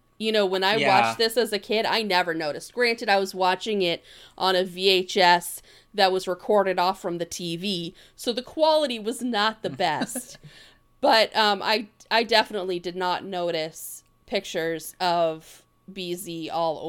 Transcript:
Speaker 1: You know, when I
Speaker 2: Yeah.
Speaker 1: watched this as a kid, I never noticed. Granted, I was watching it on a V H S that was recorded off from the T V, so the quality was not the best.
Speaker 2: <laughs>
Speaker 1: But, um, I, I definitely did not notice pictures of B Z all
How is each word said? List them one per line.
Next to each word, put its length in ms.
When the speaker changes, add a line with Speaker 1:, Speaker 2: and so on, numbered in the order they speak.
Speaker 1:
You 160
know, 120
when 200
I 120
Speaker 2:
Yeah. 240
Speaker 1:
watched 160
this 200
as 160
a 60
kid, 260
I 160
never 320
noticed. 400
Granted, 340
I 120
was 140
watching 500
it 200
on 200
a 80
V 240
H 260
S 460
that 180
was 160
recorded 500
off 240
from 160
the 80
T 300
V, 400
so 180
the 100
quality 560
was 220
not 420
the 60
best. 720
Speaker 2:
<laughs> 60
Speaker 1:
But, 380
um, 240
I, 280
I 140
definitely 560
did 160
not 280
notice 800
pictures 720
of 640
B 220
Z 340
all 400